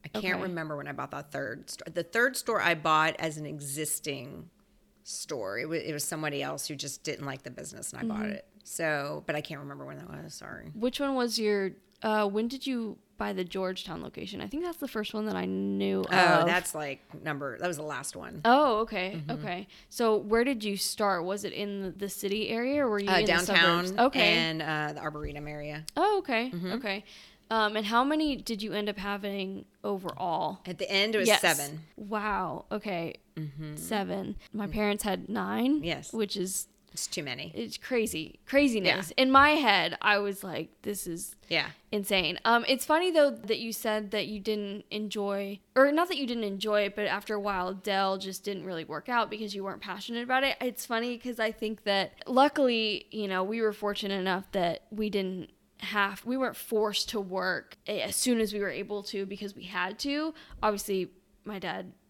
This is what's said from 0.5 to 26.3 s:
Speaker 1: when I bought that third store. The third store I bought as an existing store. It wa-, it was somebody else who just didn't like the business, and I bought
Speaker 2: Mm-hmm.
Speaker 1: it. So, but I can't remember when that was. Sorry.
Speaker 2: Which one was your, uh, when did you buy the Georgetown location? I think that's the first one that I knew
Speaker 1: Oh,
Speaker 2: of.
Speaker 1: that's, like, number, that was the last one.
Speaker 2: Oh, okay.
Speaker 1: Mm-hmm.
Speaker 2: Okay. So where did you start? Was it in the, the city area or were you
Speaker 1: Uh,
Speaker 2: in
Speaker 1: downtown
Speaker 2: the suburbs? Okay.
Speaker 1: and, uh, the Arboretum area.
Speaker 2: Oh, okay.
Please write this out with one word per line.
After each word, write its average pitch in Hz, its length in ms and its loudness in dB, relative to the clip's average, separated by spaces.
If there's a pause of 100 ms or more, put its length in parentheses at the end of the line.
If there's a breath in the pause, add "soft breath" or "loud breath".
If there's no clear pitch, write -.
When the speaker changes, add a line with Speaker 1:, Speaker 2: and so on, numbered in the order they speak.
Speaker 1:
when 143 100 -8
I 143 60 -8
bought 135 180 -6
that 147 200 -8
third 143 380 -8
store. - 220 -12
The 170 120 -2
third 247 340 2
store 226 240 0
I 170 140 4
bought 156 440 4
as 160 180 -2
an 151 80 -8
existing 143 1040 -6 (540)
store. 107 560 -6
It 139 100 -4
wa-, 165 60 -2
it 160 180 -4
was 147 100 -4
somebody 151 400 -4
else 143 240 -6
who 151 80 -6
just 139 280 -10
didn't 143 220 -6
like 135 180 -8
the - 80 -12
business, - 420 -12
and - 80 -10
I - 40 -4
bought 214 200 -2
Speaker 2:
Mm-hmm. 214 80 -4
Speaker 1:
it. - 120 -10 (180)
So, 151 600 -4
but 151 100 -2
I 151 60 -2
can't 147 200 -10
remember 143 240 -12
when 143 120 -12
that 143 120 -14
was. 151 240 -12
Sorry. - 420 -14
Speaker 2:
Which 240 240 0
one 277 160 0
was 240 240 0
your, 202 320 2 (320)
uh, 214 240 2
when 214 220 2
did 262 180 -6
you 233 300 -4 (200)
buy 208 160 -2
the 185 120 -2
Georgetown 185 580 -4
location? - 380 -8
I 202 60 -8
think 277 160 -4
that's 349 140 -4
the 269 120 -6
first 214 240 -4
one 214 120 -2
that 208 120 -2
I 180 80 -2
knew 196 680 0
Speaker 1:
Oh, - 40 2 (260)
Speaker 2:
of. 170 40 6
Speaker 1:
that's, 175 300 2
like, 147 240 -6 (240)
number, 139 340 -6
that 175 100 -2
was 170 100 -2
the 151 60 -8
last 143 340 -6
one. - 280 -10
Speaker 2:
Oh, 254 340 8
okay. 202 360 -2
Speaker 1:
Mm-hmm. 151 160 -6
Speaker 2:
Okay. 180 360 -6 (220 loud breath)
So 220 280 4
where 220 260 4
did 247 220 2
you 202 120 0
start? 190 460 0
Was 196 220 -2
it 185 80 -6
in 202 280 -4
the, 190 100 -4
the 196 180 -6
city 202 400 -2
area 262 360 0
or 240 40 2
were 208 100 2
you 202 100 -2
Speaker 1:
Uh, 190 100 6
Speaker 2:
in 214 60 4
Speaker 1:
downtown 175 580 6
Speaker 2:
the 180 40 -2
suburbs? 214 200 4
Okay. 175 300 4
Speaker 1:
and, 165 240 0
uh, 151 320 -2
the 147 60 -10
Arboretum 147 480 -8
area. 151 380 -8 (100)
Speaker 2:
Oh, 403 240 4
okay. 247 340 0